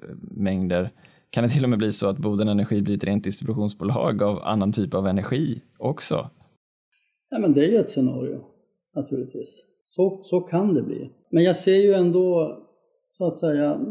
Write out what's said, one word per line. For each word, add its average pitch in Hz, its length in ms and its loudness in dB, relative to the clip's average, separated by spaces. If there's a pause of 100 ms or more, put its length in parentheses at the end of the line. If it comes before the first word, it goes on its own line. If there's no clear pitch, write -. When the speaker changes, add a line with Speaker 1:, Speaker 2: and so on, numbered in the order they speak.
(320)
Speaker 1:
mängder, 92 580 -2 (400)
kan 117 140 -2
det 117 60 2
till 135 140 2
och 123 60 2
med 110 100 2
bli 110 120 0
så 101 160 -2
att 95 100 -2
Boden 104 300 0
Energi 101 340 0
blir 101 140 0
ett 101 80 -4
rent 98 200 0
distributionsbolag 104 1000 -4
av 101 200 0
annan 101 280 0
typ 98 220 -4
av 95 140 0
energi 120 540 -2 (160)
också? - 520 -6 (1000)
Speaker 2:
Ja, 240 100 -6
men 170 140 4
det 143 120 4
är 196 60 2
ju 233 60 4
ett - 120 2
scenario, 131 500 -2 (560)
naturligtvis. 131 680 -8 (200)
Så, 190 380 -2
så 180 180 0
kan 180 320 0
det 131 100 2
bli. - 260 -8 (220)
Men 170 120 6
jag 175 140 4
ser 190 180 4
ju 202 180 6
ändå, 180 640 2 (520)
så 180 180 -4
att 160 120 -4
säga, 147 400 0 (120)